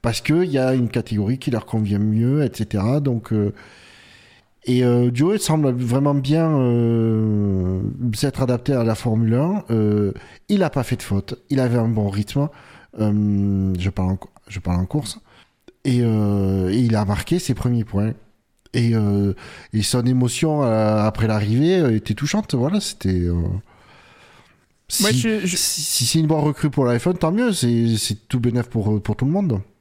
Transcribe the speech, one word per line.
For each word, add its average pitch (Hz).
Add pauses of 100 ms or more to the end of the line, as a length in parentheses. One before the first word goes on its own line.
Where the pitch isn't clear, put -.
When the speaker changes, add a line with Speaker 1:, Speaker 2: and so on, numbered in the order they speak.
Speaker 1:
Parce 113
qu'il 170
y 143
a 131
une 123
catégorie 110
qui 139
leur 110
convient 104
mieux, 113
et 113
cetera. 110
Donc, 117
euh... 104 (1120)
et, 127
euh, 123
Joe 175
semble 151
vraiment 127
bien, 151
euh... 110 (320)
s'être 135
adapté 123
à 120
la 110
Formule 113
un. 170
Euh... 104 (340)
il 202
a 156
pas 131
fait 123
de -
faute. -
Il 135
avait 123
un 113
bon 107
rythme. 104 (540)
Euh, 101
je 95
parle 92
en 95
cou-, - (180)
je -
parle 87
en 92
course. - (640)
Et, 123
euh, 101
et 104
il 113
a 107
marqué 104
ses 139
premiers 120
points. 104 (600)
Et, 117
euh, 101 (400)
et 110
son 120
émotion, 127
euh, 110
après 110
l'arrivée, 110
euh, 139
était 107
touchante. 170
Voilà, 151
c'était, 92
euh, 87
Speaker 2:
Moi, 85 (1600)
Speaker 1:
si, 131
Speaker 2:
je, 220
je 175
Speaker 1:
si, -
si -
c'est 160
une 156
bonne 156
recrue 151
pour 135
la 120
F 117
un, 180
tant 170
mieux. 233
C'est, 117
c'est -
tout 127
bénef 117
pour, 107
pour -
tout 127
le 143
monde. 170 (220)